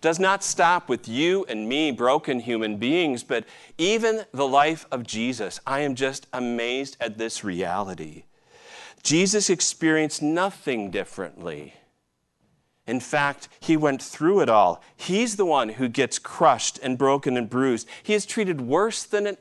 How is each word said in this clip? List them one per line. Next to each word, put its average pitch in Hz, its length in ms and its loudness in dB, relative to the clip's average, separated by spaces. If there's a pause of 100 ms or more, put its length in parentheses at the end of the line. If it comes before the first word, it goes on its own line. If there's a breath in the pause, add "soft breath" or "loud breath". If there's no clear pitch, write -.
does 165 180 2
not 190 240 2
stop - 460 2
with 120 180 -2
you 170 400 0
and 110 220 -6
me, 147 220 0
broken 127 500 2
human 110 380 -2
beings, 135 440 0
but 117 220 -4 (320 loud breath)
even 220 560 0
the 135 160 0
life 147 420 4
of 123 120 -4
Jesus. 110 640 -4
I 139 140 -2
am 139 160 -2
just 135 360 -4
amazed 123 680 -4
at 110 180 -6
this 113 260 -6
reality. 87 800 -6 (800 loud breath)
Jesus 196 480 2
experienced 156 720 0
nothing 151 680 -2
differently. 85 840 -8 (1120)
In 120 140 -2
fact, 143 480 -2 (100)
he 160 180 2
went 147 260 0
through 185 380 2
it 131 100 4
all. 95 320 6 (120 soft breath)
He's 208 420 -2
the 196 100 2
one 131 240 2
who 120 180 -2
gets 120 300 0
crushed - 600 2
and 127 180 -2
broken 139 380 2
and 120 140 -2
bruised. 127 380 0 (140 loud breath)
He 208 120 0
is 202 120 0
treated 185 340 -2
worse 165 440 0
than 208 220 -2
an 196 140 -6